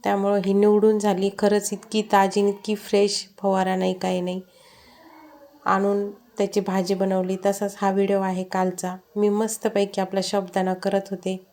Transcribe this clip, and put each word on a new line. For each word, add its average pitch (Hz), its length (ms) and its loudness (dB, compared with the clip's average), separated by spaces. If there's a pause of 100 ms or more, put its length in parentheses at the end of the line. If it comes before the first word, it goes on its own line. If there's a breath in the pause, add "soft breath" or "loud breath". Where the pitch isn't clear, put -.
त्यामुळं 202 420 2
ही 196 80 0
निवडून 208 460 6
झाली. 196 300 0 (100)
खरंच 208 340 2
इतकी 214 280 -2
ताजी 202 400 2
आणि 202 80 4
इतकी 202 260 -4
फ्रेश, 202 540 0 (120)
फवारा 190 340 0
नाही, 185 180 0
काही 185 280 -2
नाही, 180 200 -4 (1200 loud breath)
आणून 202 460 0
त्याची - 480 -4
भाजी 190 340 -2
बनवली. 190 520 0
तसाच 202 360 -2
हा 196 100 2
व्हिडिओ 196 300 2
आहे 185 220 -4
कालचा. 185 520 -2 (200)
मी 208 140 2
मस्तपैकी 208 720 -2
आपला 190 200 -2
साबुदाणा 185 520 -2
करत 196 360 -2
होते 185 440 -6